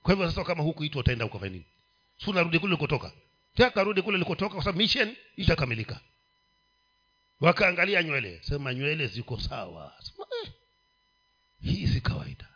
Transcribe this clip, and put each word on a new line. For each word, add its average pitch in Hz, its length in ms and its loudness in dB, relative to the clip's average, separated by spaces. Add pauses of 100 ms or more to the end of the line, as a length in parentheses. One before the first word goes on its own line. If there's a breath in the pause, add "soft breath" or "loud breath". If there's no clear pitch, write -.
Kwa 180 120 6
hivyo 180 160 2
sasa, 175 140 -2
kama 170 180 -2
hukuitwa, 151 380 -2
utaenda 120 260 2
ukafanya 95 260 -6
nini? 90 120 -12 (600)
Si 208 60 -2
unarudi 170 280 2
kule 185 140 0
ulikotoka? 139 400 -2 (420)
Taka 233 300 6
rudi 202 180 2
kule 202 140 0
ulikotoka, 180 380 -2
kwa 170 100 -4
sababu 185 140 -2
mission 226 380 2 (200)
itakamilika. 139 640 0 (1400)
Wakaangalia 175 640 4
nywele, 117 400 -4
sema, 139 320 -4
"Nywele 143 320 -2
ziko 113 340 -8
sawa." 87 520 -8 (100)
Sema, - 240 -16 (180)
"Eh, - 60 -14 (1120)
hii - 240 0
si - 140 2
kawaida." - 560 -4